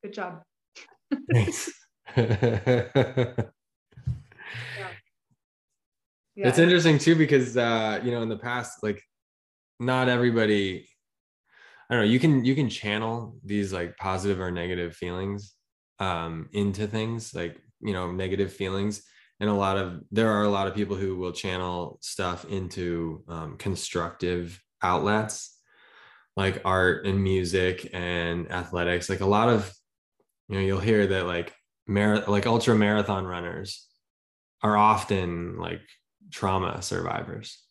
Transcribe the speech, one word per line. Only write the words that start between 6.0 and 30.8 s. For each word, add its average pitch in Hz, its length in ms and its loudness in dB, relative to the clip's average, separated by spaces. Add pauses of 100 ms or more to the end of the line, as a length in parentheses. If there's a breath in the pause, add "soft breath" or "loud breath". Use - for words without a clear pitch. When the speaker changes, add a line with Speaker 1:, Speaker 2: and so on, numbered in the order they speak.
Speaker 2:
It's 123 160 4
Speaker 1:
Yeah. 165 60 10
Speaker 2:
interesting 165 340 6
too, 165 180 6
because, 139 400 4
uh, 113 480 2
you 123 60 -2
know, 120 120 -2
in 113 60 -4
the 110 100 -4
past, 120 440 -8
like, 104 200 -2 (800)
not 127 280 2
everybody, 110 800 2 (1000 loud breath)
I 120 60 -2
don't 113 100 4
know, 107 60 6
you 127 100 6
can, 143 240 4
you 131 100 4
can 139 140 0
channel 110 760 -4
these, 101 280 -2
like, 87 240 -6
positive 95 440 -2
or 92 100 -4
negative 87 460 -4
feelings, 98 580 -8 (440)
um, 82 540 -4
into 101 340 -2
things, 110 480 -6
like, 85 260 -8 (200)
you 104 120 -4
know, 90 200 -4
negative 95 400 -2
feelings. 98 500 -4 (380 soft breath)
And 104 100 0
a 104 40 2
lot 98 240 2
of, 90 320 -6
there 110 200 2
are 104 140 2
a 104 40 4
lot 98 180 0
of 92 80 -6
people 101 220 -2
who 95 200 -4
will 90 160 -6
channel 90 720 -6
stuff 90 440 -6
into, 87 840 -6
um, 82 300 -10
constructive 87 1040 -4 (200)
outlets, 98 760 0 (800 soft breath)
like 95 280 0
art 92 420 4
and 98 160 2
music 92 720 0
and 87 560 -4
athletics. 87 580 -2
Like, 95 120 -2
a 95 60 0
lot 104 220 6
of, 104 240 2 (760)
you 98 80 -4
know, 98 60 0
you'll 95 180 0